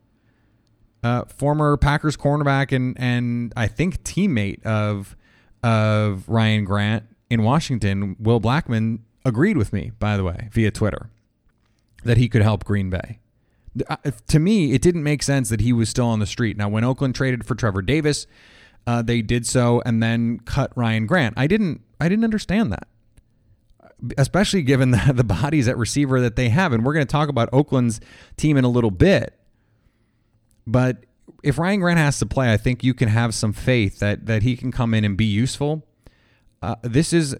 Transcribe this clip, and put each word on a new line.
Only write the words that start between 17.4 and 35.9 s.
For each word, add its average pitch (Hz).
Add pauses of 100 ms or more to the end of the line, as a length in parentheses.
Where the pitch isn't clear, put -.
for 127
Trevor 101
Davis, 147 (580)
uh, 120
they 117
did 120
so 120
and 113
then 117
cut -
Ryan 110
Grant. 131
I 139
didn't, 190 (180)
I 165
didn't 220
understand 214
that, - (1300)
especially 180
given 131
<laughs> -
the, 127
the 120
bodies 113
at 123
receiver 131
that 117
they 123
have. 165
And 113
we're 143
gonna 151
talk 147
about 120
Oakland's 127 (380)
team 151
in 131
a 127
little 120
bit. 143 (1300)
But 127 (360)
if 135
Ryan 190
Grant 175
has 143
to 110
play, 123
I 104
think 127
you 127
can 117
have 113
some 107
faith 117
that, 104
that 110
he 120
can 127
come 117
in 110
and 101
be 110
useful. 127 (760)